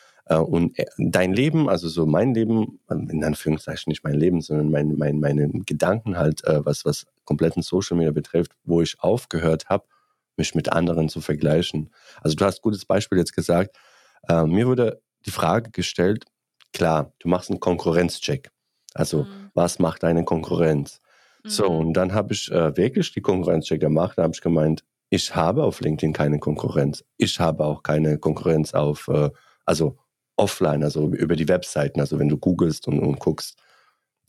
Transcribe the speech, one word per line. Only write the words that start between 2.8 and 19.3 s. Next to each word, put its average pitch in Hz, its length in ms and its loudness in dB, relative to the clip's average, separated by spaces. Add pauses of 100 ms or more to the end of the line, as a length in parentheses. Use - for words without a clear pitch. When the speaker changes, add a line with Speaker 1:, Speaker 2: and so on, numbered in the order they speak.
Speaker 1:
in 78 340 -4
Anführungszeichen 78 680 -4
nicht 76 140 -6
mein 73 120 -2
Leben, 85 260 2
sondern 76 280 -2
mein, 76 280 0
mein, 76 240 0
meine 73 280 2 (160)
Gedanken 92 520 -2
halt, 78 280 0
äh, 76 200 2
was, 76 200 -2
was - 200 -4 (180)
kompletten 80 400 0
Social 92 340 -2
Media 80 140 2
betrifft, 78 400 -2 (140)
wo 85 160 2
ich - 180 -2
aufgehört 82 680 0
hab, 98 180 0 (480)
mich - 200 -4
mit - 180 0
anderen 82 360 2
zu 80 120 -8
vergleichen. 80 680 0 (320)
Also 78 140 0
du 85 100 0
hast 95 140 -2
ein - 40 -20
gutes 104 220 -2
Beispiel 95 320 0
jetzt 85 180 0
gesagt. 87 420 0 (500)
Äh, 82 180 4
mir 98 220 2
wurde 123 340 0 (240)
die 101 60 -6
Frage 95 400 0
gestellt, 92 540 0 (480)
klar, 80 460 0
du - 100 -6
machst 87 200 0
einen - 100 -4
Konkurrenzcheck. 85 920 -2 (420)
Also, - 300 -2
Speaker 2:
Mhm. - 300 -14